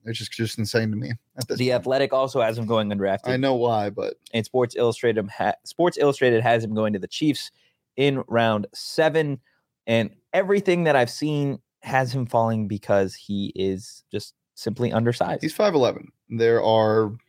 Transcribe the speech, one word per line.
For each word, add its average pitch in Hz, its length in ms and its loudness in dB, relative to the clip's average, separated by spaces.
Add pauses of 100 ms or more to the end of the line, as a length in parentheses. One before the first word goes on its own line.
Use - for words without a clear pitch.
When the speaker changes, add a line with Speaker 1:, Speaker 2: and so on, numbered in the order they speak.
Speaker 1:
It's 113 160 -8
just, 107 140 -12
just 113 260 -4
insane 110 320 0
to 104 60 -4
me 123 140 -8 (260)
at 127 100 -8
this 139 100 -6
Speaker 2:
The 127 120 0
Speaker 1:
point. 123 100 2
Speaker 2:
Athletic 131 340 0
also 131 280 0
has 113 160 0
him 113 80 -4
going 107 240 0
undrafted. 98 400 -2
Speaker 1:
I 127 80 0
know 135 180 2
why, 113 340 0
but 101 260 -6 (180)
Speaker 2:
And 117 120 -2
Sports 127 300 -2
Illustrated 110 540 0
ha-, 101 240 -2 (100)
Sports 175 340 0
Illustrated 127 460 2
has 117 180 2
him 110 140 -6
going 107 160 0
to 98 80 -4
the 90 80 -8
Chiefs - 440 -4 (440)
in 135 320 0
round 113 460 2
seven. 156 640 0 (480)
And 113 220 2 (240)
everything 190 500 0
that 147 140 4
I've 123 120 2
seen 143 500 -2 (240)
has 131 300 -2
him 131 140 -2
falling 113 400 0
because 98 480 0
he 101 400 -6
is 95 560 -6
just - 240 -10 (200)
simply - 360 -4
undersized. - 500 0
Speaker 1:
He's 160 120 -6
five 208 200 2
eleven. 123 360 2 (200)
There 117 320 4
are, 110 500 4 (180)